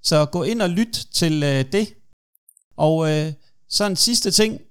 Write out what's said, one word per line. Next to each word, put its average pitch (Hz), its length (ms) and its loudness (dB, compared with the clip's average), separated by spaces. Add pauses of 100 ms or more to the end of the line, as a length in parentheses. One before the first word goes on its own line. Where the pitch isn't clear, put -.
Så 151 220 2
gå 170 180 -4
ind 226 180 -2
og 185 80 0
lyt 202 440 -2
til, 156 300 0
øh, 135 280 0
det. 208 160 0 (880)
Og, 156 340 2
øh, 151 200 -2 (380)
så - 160 0
en 196 100 -2
sidste 226 360 0
ting. 214 280 2 (120)